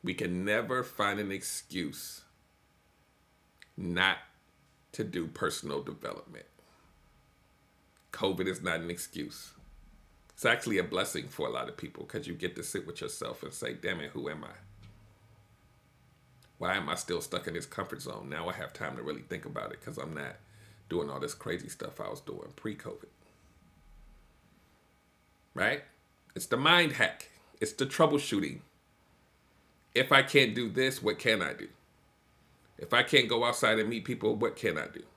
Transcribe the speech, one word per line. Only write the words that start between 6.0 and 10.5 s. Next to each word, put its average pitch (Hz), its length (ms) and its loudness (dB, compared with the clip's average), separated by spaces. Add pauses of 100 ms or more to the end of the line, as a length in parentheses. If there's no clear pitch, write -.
covid 95 360 0
is 92 140 -2
not 82 180 0
an 85 100 -4
excuse. - 600 -8 (840)
It's - 120 -6
actually 117 320 4